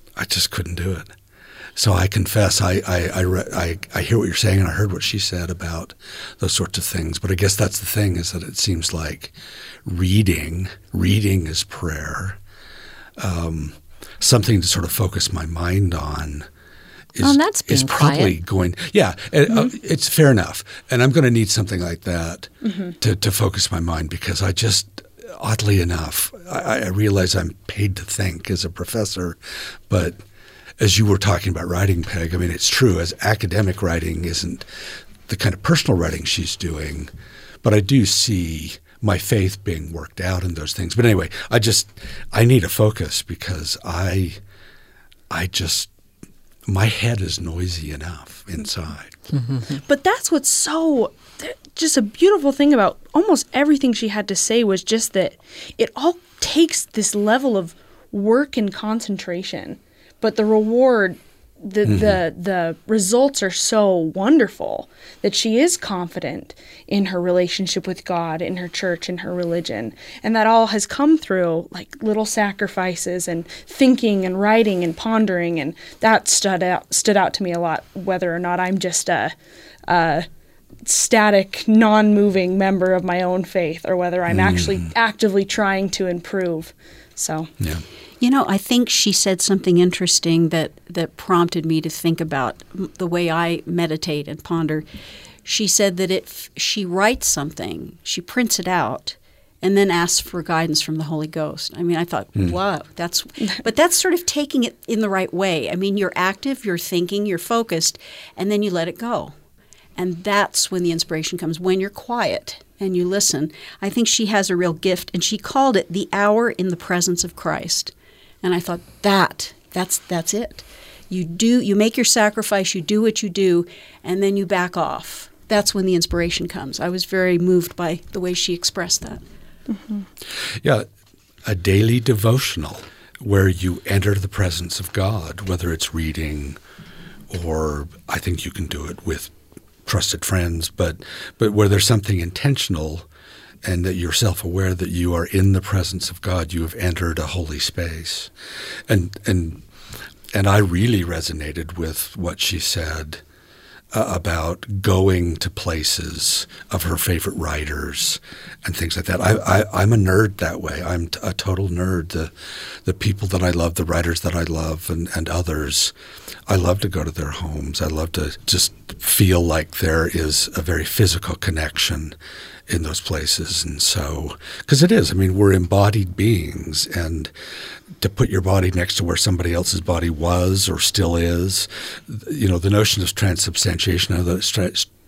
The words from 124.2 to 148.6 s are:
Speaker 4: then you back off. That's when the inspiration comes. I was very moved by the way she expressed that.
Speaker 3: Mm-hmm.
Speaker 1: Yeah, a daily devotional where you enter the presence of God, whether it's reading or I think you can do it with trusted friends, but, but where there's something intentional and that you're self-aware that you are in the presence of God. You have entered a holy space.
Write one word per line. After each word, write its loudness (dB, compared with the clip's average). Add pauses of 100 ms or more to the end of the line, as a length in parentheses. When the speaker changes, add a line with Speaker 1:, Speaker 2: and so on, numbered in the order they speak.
Speaker 4:
then 2
you 0
back 0
off. -6 (180)
That's 2
when 0
the 2
inspiration -2
comes. -10
I -4
was -4
very 2
moved 2
by -4 (120)
the -6
way -4
she -2
expressed -4
that. -14 (440)
Speaker 3:
Mm-hmm. -6 (640)
Speaker 1:
Yeah, 2 (640)
a 0
daily 4
devotional 0 (420)
where 4
you -2
enter 2
the -2
presence -4
of -10
God, -4
whether -2
it's -6
reading -6 (880)
or -4 (220)
I -4
think -4
you -8
can -8
do -10
it -12
with -8 (560)
trusted -2
friends, 0
but, -2 (420)
but 2
where 6
there's 4
something 2
intentional -2 (640)
and 0
that 0
you're -4
self-aware 0
that -4
you 0
are -2
in 4
the 4
presence -2
of -14
God. -4
You -4
have -6
entered -2
a -4
holy -6
space. -6 (580)